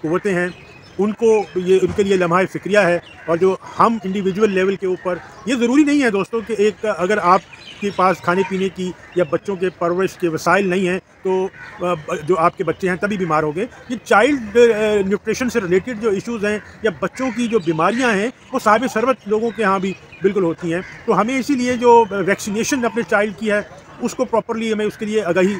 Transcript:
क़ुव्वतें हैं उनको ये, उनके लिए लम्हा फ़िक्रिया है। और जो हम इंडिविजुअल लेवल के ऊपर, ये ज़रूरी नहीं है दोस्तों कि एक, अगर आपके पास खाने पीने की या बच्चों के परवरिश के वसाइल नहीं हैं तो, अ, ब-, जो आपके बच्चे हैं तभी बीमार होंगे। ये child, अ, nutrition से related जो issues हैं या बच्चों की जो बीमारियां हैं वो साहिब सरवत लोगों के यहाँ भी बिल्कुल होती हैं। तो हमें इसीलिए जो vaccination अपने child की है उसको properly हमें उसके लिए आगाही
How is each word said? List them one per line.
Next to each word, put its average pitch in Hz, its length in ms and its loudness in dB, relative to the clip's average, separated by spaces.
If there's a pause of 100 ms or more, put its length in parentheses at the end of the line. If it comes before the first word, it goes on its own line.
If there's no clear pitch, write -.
क़ुव्वतें 180 320 -2
हैं 175 200 -2 (460)
उनको 214 460 2 (120)
ये, 185 220 4
उनके 185 240 0
लिए 196 140 2
लम्हा 180 280 4
फ़िक्रिया 185 360 0
है। 175 200 2 (280)
और 170 80 2
जो 190 260 2
हम 220 420 2
इंडिविजुअल 190 440 0
लेवल 190 260 0
के 185 120 -6
ऊपर, 180 340 -4 (260)
ये 254 80 0
ज़रूरी 240 280 4
नहीं 285 160 2
है 247 120 2
दोस्तों 196 300 -2
कि 214 180 -6
एक, 208 260 0
अगर 196 340 0
आपके 185 720 0
पास 185 360 0
खाने 180 180 2
पीने 190 260 -2
की 180 240 -8 (240)
या 180 60 2
बच्चों 170 320 -4
के 185 140 -2
परवरिश 175 520 -4
के 180 60 -2
वसाइल 175 420 0
नहीं 180 180 0
हैं 180 120 -2
तो, 185 460 -4
अ, 196 40 -8 (320)
ब-, 175 440 -4
जो 170 100 2
आपके 160 280 -2
बच्चे 165 260 -4
हैं 180 80 -2
तभी 208 200 -4
बीमार 156 260 -2
होंगे। 151 180 -4
ये 240 460 -10
child, 226 500 2
अ, 214 500 4
nutrition 220 420 -2
से 233 100 -2
related 190 400 -2
जो 220 120 -2
issues 208 340 -4
हैं 208 180 -2 (220)
या 214 60 2 (120)
बच्चों 247 280 -6
की 233 160 -4
जो 220 120 0
बीमारियां 190 580 0
हैं 220 160 -2 (200)
वो 254 60 -2
साहिब 220 280 2
सरवत 233 300 0 (100)
लोगों 214 240 0
के 208 100 -6
यहाँ 196 200 0
भी 185 140 -4 (280)
बिल्कुल 196 200 2
होती 165 260 -2
हैं। 170 120 -2 (260)
तो 226 60 2
हमें 220 260 0
इसीलिए 247 380 -2
जो 233 280 6
vaccination 202 760 -2
अपने 220 200 -2
child 208 320 0
की 220 120 -6
है 208 420 -4 (140)
उसको 247 220 -2
properly 226 460 -2
हमें 214 140 -2
उसके 214 200 -6
लिए 214 160 -2
आगाही 185 380 0